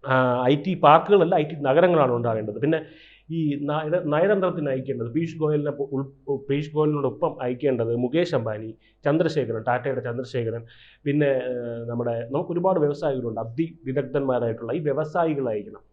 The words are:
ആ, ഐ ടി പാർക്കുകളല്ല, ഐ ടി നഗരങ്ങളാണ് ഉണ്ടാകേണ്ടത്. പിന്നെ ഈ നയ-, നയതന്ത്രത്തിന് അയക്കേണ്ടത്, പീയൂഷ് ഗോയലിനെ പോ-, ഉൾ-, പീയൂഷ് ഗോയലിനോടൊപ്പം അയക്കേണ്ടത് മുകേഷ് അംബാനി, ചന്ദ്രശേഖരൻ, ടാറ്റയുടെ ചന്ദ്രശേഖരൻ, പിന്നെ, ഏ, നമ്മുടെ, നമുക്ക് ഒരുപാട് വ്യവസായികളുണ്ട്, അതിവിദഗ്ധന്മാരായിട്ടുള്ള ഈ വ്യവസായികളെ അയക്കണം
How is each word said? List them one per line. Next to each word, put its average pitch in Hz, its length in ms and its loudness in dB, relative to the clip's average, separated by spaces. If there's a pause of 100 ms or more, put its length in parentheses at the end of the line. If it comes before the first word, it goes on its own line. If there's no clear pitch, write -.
ആ, 127 380 4
ഐ 139 100 6
ടി 156 180 -4
പാർക്കുകളല്ല, 170 640 6
ഐ 160 80 4
ടി 156 120 -6
നഗരങ്ങളാണ് 147 560 4
ഉണ്ടാകേണ്ടത്. 110 500 -2
പിന്നെ 156 240 0 (440)
ഈ 156 260 0
നയ-, 151 480 -2
നയതന്ത്രത്തിന് 175 680 0
അയക്കേണ്ടത്, 127 420 -4
പീയൂഷ് 165 260 -4
ഗോയലിനെ 151 340 0
പോ-, 143 200 -6
ഉൾ-, 139 580 -6
പീയൂഷ് 151 240 -2
ഗോയലിനോടൊപ്പം 151 680 0
അയക്കേണ്ടത് 123 540 -2
മുകേഷ് 143 400 0
അംബാനി, 110 400 -6 (300)
ചന്ദ്രശേഖരൻ, 147 560 0
ടാറ്റയുടെ 123 400 -2
ചന്ദ്രശേഖരൻ, 117 640 -6 (380)
പിന്നെ, 143 220 2
ഏ, 123 640 -2
നമ്മുടെ, 117 400 -2
നമുക്ക് 165 220 -4
ഒരുപാട് 175 280 2
വ്യവസായികളുണ്ട്, 139 640 -2
അതിവിദഗ്ധന്മാരായിട്ടുള്ള 127 1300 -2
ഈ 170 60 -2
വ്യവസായികളെ 151 720 -2
അയക്കണം 104 280 -8 (140)